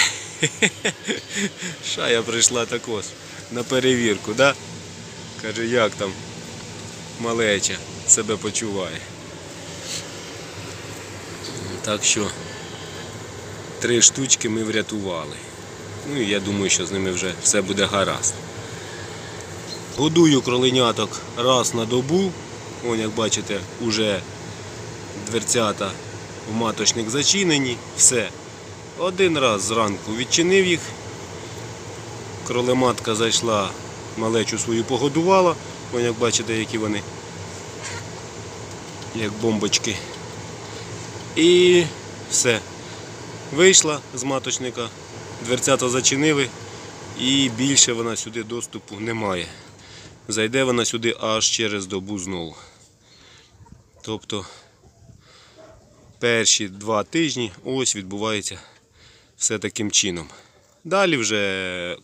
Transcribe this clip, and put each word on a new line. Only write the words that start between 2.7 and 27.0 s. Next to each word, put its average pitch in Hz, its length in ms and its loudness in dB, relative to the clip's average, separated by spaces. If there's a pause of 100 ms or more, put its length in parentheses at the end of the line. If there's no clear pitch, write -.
на 120 120 -4
перевірку, 120 720 4
да? 131 220 6 (880)
Каже, 110 260 -2
як 113 240 4
там 98 200 -2 (1080)
малеча 110 580 2 (300)
себе 110 300 4
почуває. 98 600 -4 (2750)
Так 107 220 0
що 104 240 4 (1500)
три 117 220 4
штучки 123 480 4
ми 110 140 0
врятували. 98 720 -2 (720)
Ну 143 120 0
і 104 60 2
я 101 120 2
думаю, 98 300 0
що 90 160 2
з 85 60 -6
ними 95 200 0
вже 90 220 -2 (100)
все 104 180 4
буде 98 240 2
гаразд. 87 480 2 (1600)
Годую 156 440 8
кроленяток 123 800 4 (160)
раз 123 360 4
на 113 120 0
добу. 139 460 2 (520)
Вон, 117 160 0
як 110 100 0
бачите, 104 500 -2 (220)
уже 107 400 2 (1080)
дверцята 107 640 0 (600)
в 107 40 -2
маточник 110 540 0